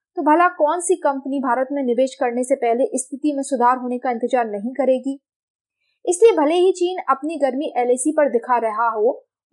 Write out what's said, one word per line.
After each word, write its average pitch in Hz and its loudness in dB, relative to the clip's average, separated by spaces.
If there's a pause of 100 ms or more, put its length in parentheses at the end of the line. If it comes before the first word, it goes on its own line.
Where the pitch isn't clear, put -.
(160)
तो 359 -6
भला 311 4
कौन 349 0
सी 349 0
कंपनी 277 -4
भारत 262 -2
में 285 -2
निवेश 254 0
करने 247 -2
से 269 0
पहले 247 2 (100)
स्थिति 285 -4
में 269 -4
सुधार 254 2
होने 247 -6
का 254 -4
इंतजार 233 -2
नहीं 208 -8
करेगी? 262 -2 (840)
इसलिए 359 4
भले 311 2
ही 359 4
चीन 359 -2
अपनी 294 -2
गर्मी 277 -2
एलएसी 247 2
पर 302 2
दिखा 240 0
रहा 226 -2
हो, 220 -2 (280)